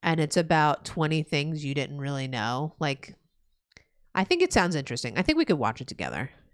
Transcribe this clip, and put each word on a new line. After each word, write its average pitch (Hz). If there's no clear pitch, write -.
and 165
it's 151
about 160
twenty 156
things 151
you 139
didn't 143
really 139
know. 127
Like, 143
I 190
think 349
it 359
sounds 180
interesting. 123
I 165
think 302
we 330
could 160
watch 110
it 127
together. 78